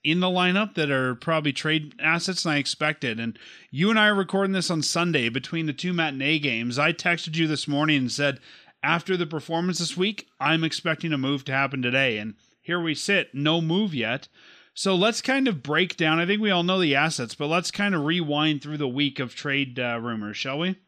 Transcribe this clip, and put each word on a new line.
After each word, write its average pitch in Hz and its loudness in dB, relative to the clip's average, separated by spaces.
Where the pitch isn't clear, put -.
in 160 2
the 185 2
lineup 185 0
that 151 0
are 131 0
probably 151 -2
trade 156 -2
assets 165 -2
than 160 0
I 143 2
expected. 139 -2
And 117 -6
you 175 2
and 220 4
I 214 6
are 214 4
recording 190 0
this 185 -2
on 160 0
Sunday 160 2
between 143 -4
the 147 -2
two 180 -4
matinee 151 0
games. 120 -2
I 156 2
texted 165 -2
you 165 2
this 151 -2
morning 147 2
and 123 0
said, 139 -2
"After 170 0
the 175 -2
performance 165 -2
this 165 -4
week, 208 -2
I'm 160 2
expecting 160 -2
a 143 0
move 135 -2
to 135 -4
happen 135 0
today." 123 2
And 107 -8
here 175 -2
we 160 -2
sit, 190 0
no 151 2
move 170 0
yet. 117 -4
So 196 0
let's 214 2
kind 269 2
of 156 -2
break 160 0
down. 160 4
I 175 0
think 208 0
we 214 2
all 175 4
know 185 2
the 147 4
assets, 143 0
but 143 -4
let's 175 0
kind 202 0
of 147 0
rewind 151 0
through 151 -8
the 143 0
week 139 -2
of 123 -4
trade, 135 -4
uh, 120 -2
rumors, 110 -4
shall 139 -4
we? 185 0